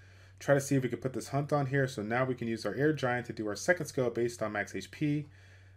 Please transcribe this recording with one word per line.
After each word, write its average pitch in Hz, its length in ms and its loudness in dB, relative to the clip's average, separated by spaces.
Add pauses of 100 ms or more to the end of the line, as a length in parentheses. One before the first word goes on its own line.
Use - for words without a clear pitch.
(420)
try 143 120 4
to 139 60 6
see 139 140 0
if 131 80 4
we 123 60 0
can 117 100 -4
put 131 140 -6
this - 160 -6
Hunt 143 240 -2
on 143 140 2
here. 135 200 2
So 127 160 -4
now 117 220 0
we 127 100 0
can 120 140 -4
use 113 180 -2
our 101 80 -2
Air 147 180 4
Giant 123 340 0
to 117 60 -6
do 107 140 -4
our 104 80 -2
second 170 320 2
skill 127 240 0
based 117 320 0
on 107 100 -2
max 101 220 -2
H 98 160 -8
P. 147 360 0 (500)